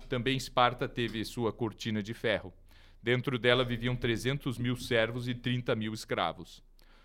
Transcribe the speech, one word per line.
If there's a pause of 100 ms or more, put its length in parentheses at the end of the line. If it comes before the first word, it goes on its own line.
também
Esparta
teve
sua
cortina
de
ferro. (500)
Dentro
dela
viviam
trezentos
mil
servos
e
trinta
mil
escravos. (420)